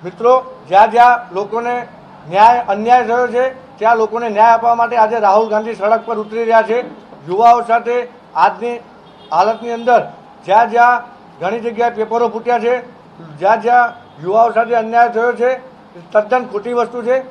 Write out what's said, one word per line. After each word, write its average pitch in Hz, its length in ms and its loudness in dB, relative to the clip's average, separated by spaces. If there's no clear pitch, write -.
મિત્રો, 220 300 0
જ્યાં 202 240 4
જ્યાં 240 440 2
લોકોને 220 380 -6
ન્યાય, 220 380 4
અન્યાય 226 360 2
થયો 240 240 0
છે 240 160 -2
ત્યાં 226 200 2
લોકોને 226 320 -2
ન્યાય 220 240 4
આપવા 233 220 2
માટે 233 220 -2
આજે 220 220 2
રાહુલ 214 300 2
ગાંધી 214 260 -4
સડક 220 300 -2
પર 226 120 -6
ઉતરી 214 260 -6
રહ્યા 226 260 2
છે. 226 80 -2
યુવાઓ 233 400 4
સાથે 226 300 -2
આજની 208 400 -2
હાલતની 220 480 -2
અંદર 233 220 2
જ્યાં 214 260 2
જ્યાં 240 320 2
ઘણી 208 180 -6
જગ્યાએ 226 380 -4
પેપરો 226 320 -2
ફૂટ્યા 233 300 -4
છે, 240 180 -2
જ્યાં 208 220 0
જ્યાં 240 320 0
યુવાઓ 220 280 2
સાથે 226 240 -2
અન્યાય 233 340 2
થયો 233 240 -2
છે, 240 180 -2
તદ્દન 220 380 -2
ખોટી 226 280 -6
વસ્તુ 240 240 -6
છે. 254 280 -2